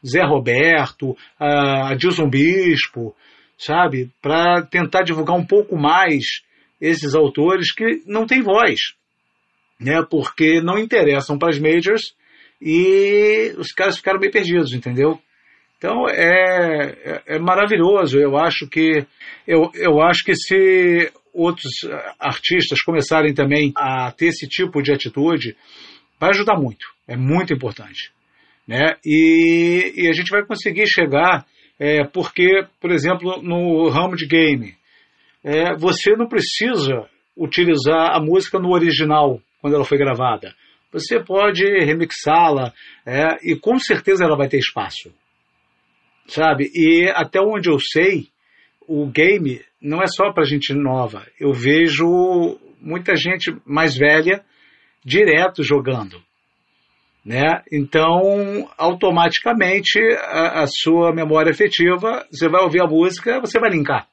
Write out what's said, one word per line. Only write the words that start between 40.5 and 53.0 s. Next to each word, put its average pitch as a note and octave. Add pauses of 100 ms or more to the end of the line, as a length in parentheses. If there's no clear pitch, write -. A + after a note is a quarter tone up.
Você E3+
pode F#3+
remixá-la, D#3+ (320)
é, D3+
e E3+
com A3+
certeza F#3
ela D#3
vai C#3
ter C#3+
espaço, - (1120)
sabe? D3
E E3+
até F3+
onde G3
eu C#3+
sei, E3+ (580)
o D3
game D3+ (200)
não D3+
é F#3+
só F#3+
pra E3
gente C#3+
nova. C3 (140)
Eu C#3+
vejo E3 (220)
muita F3